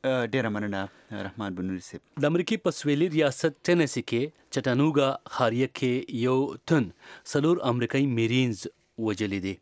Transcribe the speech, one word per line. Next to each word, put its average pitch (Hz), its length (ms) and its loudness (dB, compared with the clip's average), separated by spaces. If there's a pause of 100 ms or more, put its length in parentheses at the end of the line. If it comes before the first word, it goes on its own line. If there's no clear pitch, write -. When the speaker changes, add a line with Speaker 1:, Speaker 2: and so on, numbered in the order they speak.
Speaker 1:
آ، 127 220 2
ډېره 117 220 0
مننه 104 400 -4 (240)
رحمان 101 420 -8
بنوري 92 240 -4
صاحب. - 440 -10
Speaker 2:
د - 20 2
امریکې 175 400 0
په 185 60 2
سویلي 147 380 0
ریاست 151 540 0
ټینسي 165 480 2
کې 120 180 0 (240)
چټانوګا 135 640 2 (100)
خاریه 123 500 0
کې 127 340 0
یو 127 480 0 (100)
تن 151 180 4 (400)
څلور 156 380 2
امریکایي 123 440 0
میرینز 117 600 0 (320)
وژلي 104 420 -2
دي 92 220 -4